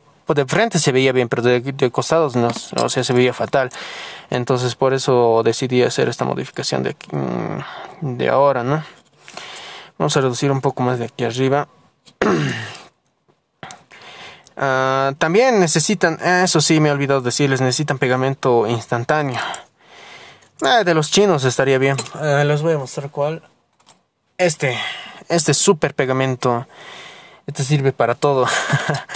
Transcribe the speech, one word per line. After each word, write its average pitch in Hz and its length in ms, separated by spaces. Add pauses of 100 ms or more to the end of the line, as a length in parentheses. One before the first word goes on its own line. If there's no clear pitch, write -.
(260)
Pues 160 100
de 143 100
frente 196 340
se 147 120
veía 131 220
bien, 127 160
pero 117 140
de, 123 180
de 135 300
costados 147 440
no, 117 140 (340)
o 120 60
sea, 127 160
se 131 80
veía 123 200
fatal. 123 360 (600)
Entonces 123 460
por 135 180
eso 120 520
decidí 123 380
hacer 127 260
esta 123 160
modificación 131 580
de - 60
aquí, - 260
mm, 120 1000
de 127 100
ahora, 127 360
¿no? 147 200 (1120)
Vamos 156 200
a 139 40
reducir 131 300
un 135 80
poco 135 240
más 123 160
de 117 60
aquí 123 180
arriba. 131 440 (520)
<clears throat> - 80 (2250)
Ah, 135 600
también 214 420
necesitan, 170 640
eso 175 400
sí 160 180
me 151 80
he 147 60
olvidado 139 260
decirles, 131 400
necesitan 131 380
pegamento 127 680
instantáneo. 120 760 (1200)
Ah, 226 240
de 175 80
los 156 180
chinos 190 320
estaría 131 340
bien. 139 200 (160)
Ah, 147 320
les 147 160
voy 165 120
a 151 40
mostrar 139 320
cuál. 151 340 (960)
Este, 156 420 (480)
este 160 260
súper 156 400
pegamento. 131 720 (800)
Este 147 180
sirve 135 280
para 120 240
todo. 135 360
<laughs> - 40 (600)